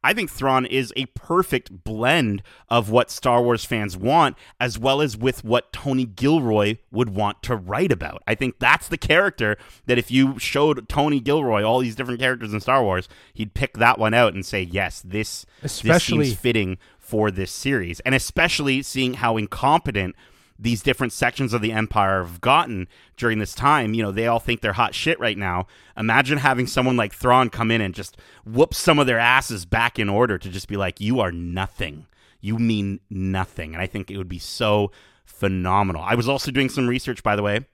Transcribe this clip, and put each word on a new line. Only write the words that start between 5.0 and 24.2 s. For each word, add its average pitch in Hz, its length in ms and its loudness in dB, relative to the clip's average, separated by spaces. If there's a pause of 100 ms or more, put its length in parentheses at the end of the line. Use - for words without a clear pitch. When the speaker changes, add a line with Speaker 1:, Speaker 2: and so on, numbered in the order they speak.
Speaker 1:
as 127 160 -2
with 123 280 -2
what 117 280 0
Tony 131 340 -2
Gilroy 113 720 2 (160)
would 113 180 0
want 101 320 -4
to 123 140 -2
write 104 340 -2
about. 80 380 -4
I 110 80 0
think - 240 -6
that's 131 260 4
the 170 100 -6
character 147 640 2 (280)
that 123 120 4
if 117 140 -4
you 135 260 4
showed 143 500 0
Tony 147 300 0
Gilroy 123 460 0
all 117 160 2
these 117 160 -4
different 123 240 -6
characters 117 340 -2
in 107 60 -2
Star 127 240 2
Wars, 92 240 -2 (260)
he'd 107 180 -8
pick - 260 -4
that 117 200 6
one 110 160 2
out 120 180 4
and 92 140 -8
say, 101 160 -4
"Yes, 90 420 -4
this, 101 400 -6 (200)
Speaker 2:
Especially 160 540 0
Speaker 1:
this 147 100 2
seems 107 120 -4
fitting 104 380 0 (220)
for 107 320 -2
this 92 180 -6
series." 98 500 -4
And 127 140 0
especially 139 680 0
seeing 127 320 -2
how 117 220 0
incompetent 107 800 0 (460)
these 113 220 -2
different 127 300 0
sections 123 400 -2
of 117 100 0
the 107 80 -2
Empire 104 500 0
have 87 200 -10
gotten 120 480 0 (280)
during 113 220 0
this 104 160 -6
time. 123 400 2
You 113 80 0
know, 104 80 -2
they 110 160 -2